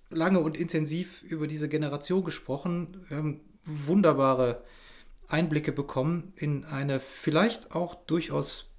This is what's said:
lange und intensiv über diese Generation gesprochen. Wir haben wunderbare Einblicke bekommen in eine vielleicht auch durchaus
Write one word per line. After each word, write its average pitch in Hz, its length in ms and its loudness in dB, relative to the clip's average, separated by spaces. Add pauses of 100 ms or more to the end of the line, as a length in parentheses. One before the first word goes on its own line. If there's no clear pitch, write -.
lange 180 300 4
und 156 180 0
intensiv 165 680 -2
über 151 240 -4
diese 151 220 -4
Generation 151 540 0
gesprochen. 170 840 -4
Wir 139 100 -6
haben 151 240 -4 (220)
wunderbare 139 1000 4 (640)
Einblicke 151 440 2
bekommen 147 640 -2
in 143 300 -2
eine 139 340 -2
vielleicht - 760 0
auch 175 220 -2
durchaus - 840 -2